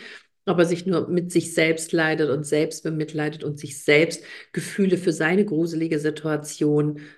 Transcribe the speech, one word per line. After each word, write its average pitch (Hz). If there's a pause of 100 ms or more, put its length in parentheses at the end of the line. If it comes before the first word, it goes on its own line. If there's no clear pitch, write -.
(460)
ob 175
er 175
sich 175
nur 165
mit 175
sich 165
selbst 160
leidet 156
und 151
selbst 151
bemitleidet 156
und 147
sich -
selbst 151 (280)
Gefühle 180
für 180
seine 180
gruselige 165
Situation, 147 (160)